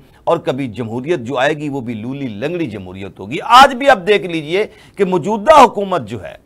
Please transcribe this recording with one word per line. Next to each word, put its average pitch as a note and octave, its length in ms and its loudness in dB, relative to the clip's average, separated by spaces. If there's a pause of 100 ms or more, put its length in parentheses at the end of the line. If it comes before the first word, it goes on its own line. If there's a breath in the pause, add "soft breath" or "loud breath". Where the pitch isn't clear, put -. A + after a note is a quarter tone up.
(280 soft breath)
और E3 100 2
कभी C#3 300 -4
जमहूरियत A#2+ 520 -4
जो B2 160 -8
आएगी D3 340 -2
वो C3+ 120 -6
भी A#2 120 -8
लूली B2+ 340 -8
लंगड़ी C#3+ 400 -6
जमहूरियत F#2+ 520 -12
होगी। G#2+ 180 -8
आज C4 360 8
भी C4+ 140 -4
आप B3 100 2
देख F#3 280 0
लीजिए E3+ 400 -4
कि - 400 -6
मौजूदा G3+ 500 2
हुकूमत G3 460 4
जो G#2 180 -10
है - 260 -16